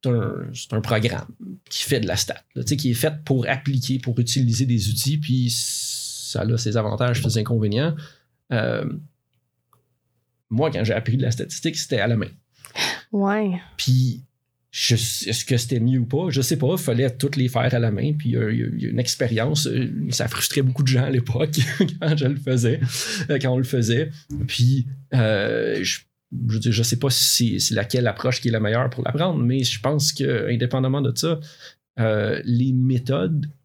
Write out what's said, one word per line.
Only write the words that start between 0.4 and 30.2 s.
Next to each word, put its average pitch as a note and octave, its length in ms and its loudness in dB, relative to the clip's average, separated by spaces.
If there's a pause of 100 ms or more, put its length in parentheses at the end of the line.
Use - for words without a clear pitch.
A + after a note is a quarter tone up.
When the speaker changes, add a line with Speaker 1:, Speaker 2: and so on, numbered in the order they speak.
Speaker 1:
c'est - 220 -12
un A2 80 2
programme A2 440 0 (420)
qui - 140 -6
fait C#3 160 0
de A2 80 -2
la F2 100 0
stat, - 260 -4 (120)
là, B2+ 80 -6
tu - 60 -4
sais, D3 80 0
qui B2+ 160 0
est - 20 2
fait D3+ 200 0 (100)
pour C3 240 2
appliquer, C3 500 0
pour B2 220 -2
utiliser A#2+ 460 2
des G#2+ 240 2
outils, C#3 280 0
puis B2+ 320 0
ça - 920 -6
a A2+ 160 2
ses A2+ 180 -2
avantages, A2+ 460 0
ses A2+ 160 2
inconvénients. A2+ 580 0 (560)
Euh, A2+ 320 0 (1700)
moi, C#3 200 0
quand F#2+ 140 -2
j'ai G#2+ 80 2
appris A2+ 240 0
de C3+ 60 2
la B2 80 0
statistique, - 460 -4
c'était - 220 -2
à G2+ 80 2
la A#2 100 2
main. G2+ 120 -2 (840)
Speaker 2:
Ouais. G3 480 0 (160)
Speaker 1:
Puis, B2+ 460 0 (480)
je, - 240 0
est-ce A2+ 500 -2
que B2+ 120 0
c'était A#2 240 0
mieux B2+ 200 2
ou A#2 60 0
pas ? C#3+ 240 0
Je C3+ 120 0
sais B2+ 140 0
pas. B2+ 160 2
Il F#3 60 0
fallait B2+ 320 2
toutes C#3+ 260 -2
les B2+ 120 2
faire C3 260 2
à A#2+ 40 2
la A#2 120 2
main. B2 220 0
Puis, D3 180 -2
il - 20 2
y A#2+ 40 2
a, A2+ 140 0
il A#2 100 0
y - 20 0
a, A#2 100 -2
il A#2 100 -4
y A#2+ 40 -4
a - 40 -2
une A#2 100 0
expérience. B2 680 0
Euh, A#2+ 240 0 (200)
ça A#2+ 180 -2
frustrait - 340 0
beaucoup B2+ 200 2
de C3 60 4
gens B2+ 160 4
à C#3+ 60 -2
l'époque C3 460 0 (220)
<laughs> - 220 2
quand D#3 160 2
je C#3+ 100 2
le C#3 100 2
faisais, B2+ 440 2 (500)
euh, C#3+ 100 2
quand C3 120 2
on B2+ 60 2
le C3 60 2
faisait. B2+ 460 2 (360)
Puis, B2 400 2 (280)
euh, A2 680 2
je, - 180 -4 (480)
je A2 60 0
veux A2 60 0
dire, A#2 120 2
je G#2+ 120 2
sais A#2 140 0
pas C3+ 120 0
si A#2 440 2
c'est, F#2+ 40 -2
c'est - 160 0
laquelle G#2+ 320 0
approche B2 340 0
qui A#2+ 80 -2
est A2+ 40 0
la A2 80 0
meilleure A2+ 300 0
pour B2 120 -6
l'apprendre, D3+ 400 0
mais B2+ 220 2
je - 160 -2
pense D3 320 0
que, B2+ 400 0